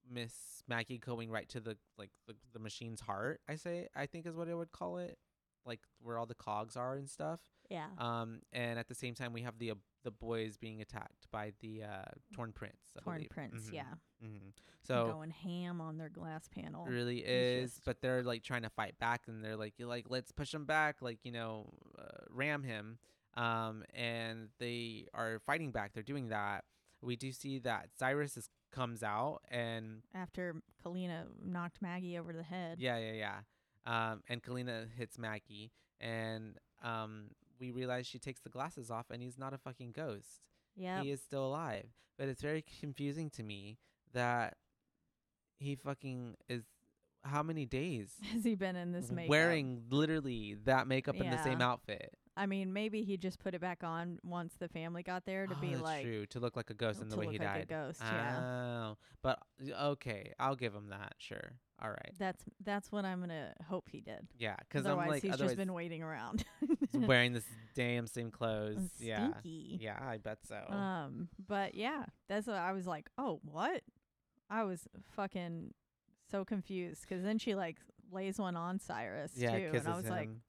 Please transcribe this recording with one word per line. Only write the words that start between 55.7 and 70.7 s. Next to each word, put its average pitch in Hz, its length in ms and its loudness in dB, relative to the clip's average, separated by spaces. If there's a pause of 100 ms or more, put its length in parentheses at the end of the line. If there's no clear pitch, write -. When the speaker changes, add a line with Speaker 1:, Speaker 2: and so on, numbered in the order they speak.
Speaker 1:
that's 131 120 2
Speaker 2:
like, 151 220 0
Speaker 1:
true. 107 220 0
To - 140 -6
look 120 160 0
like 117 140 -4
a 107 40 -6
ghost 107 260 2
in 110 80 -4
the 110 60 -2
Speaker 2:
to 104 60 2
Speaker 1:
way 107 60 2
he 104 120 0
Speaker 2:
look - 40 0
like 101 140 2
a - 40 0
Speaker 1:
died. - 80 -6
Speaker 2:
ghost, 156 340 -2
yeah. 113 380 2
Speaker 1:
Oh, 123 560 0 (260)
but, 131 160 4 (240)
y-, 139 100 -6
okay, 127 680 0
I'll 135 160 4
give 117 180 -2
him 104 140 -8
that. 101 300 -8
Sure. - 340 -8 (280)
All 110 100 -2
right. - 280 -6
Speaker 2:
That's, 185 240 -2 (220)
that's 202 260 0
what 208 140 2
I'm 185 160 0
gonna 160 340 -4 (140)
hope 185 220 -2
he - 100 -10
did. - 260 -10 (120)
Speaker 1:
Yeah, 110 180 0 (140)
'cause 143 140 4
I'm - 80 4
Speaker 2:
Otherwise, - 180 4
Speaker 1:
like, 143 120 4
Speaker 2:
he's 190 100 2
just - 100 2
Speaker 1:
otherwise 175 140 4
Speaker 2:
been 190 180 0
waiting 170 280 -2
around. 160 420 -2 (160)
<laughs> 285 320 4
Speaker 1:
he's 254 140 6
wearing 123 260 10
this 117 120 0 (300)
damn 120 340 4
same 117 220 -2
clothes. 107 480 2
Speaker 2:
Uh, 185 100 0 (100)
Speaker 1:
Yeah. 113 320 2
Speaker 2:
stinky. 160 500 -6
Speaker 1:
Yeah, 107 200 -2
I 120 180 -2
bet 107 280 -4
so. 110 100 -6 (120)
Speaker 2:
Um, 175 600 -2 (180)